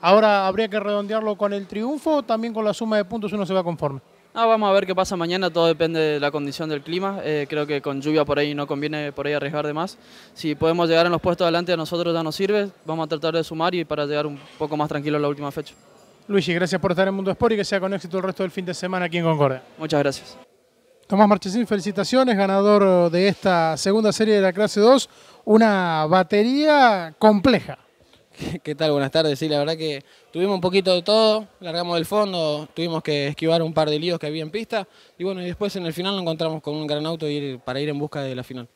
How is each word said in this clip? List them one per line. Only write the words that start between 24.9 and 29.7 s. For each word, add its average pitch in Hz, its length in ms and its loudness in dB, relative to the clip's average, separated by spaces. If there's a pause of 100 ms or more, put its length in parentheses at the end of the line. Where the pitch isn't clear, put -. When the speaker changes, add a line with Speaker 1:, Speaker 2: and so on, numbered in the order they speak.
Speaker 1:
una 190 680 4
batería 214 1120 4
compleja. 208 580 4 (460)
Speaker 3:
<laughs> - 400 -12
¿Qué 151 100 -8
tal? 151 180 0
Buenas 139 200 0
tardes. 156 260 2
Sí, 160 100 -4
la 147 120 -2
verdad 156 180 -2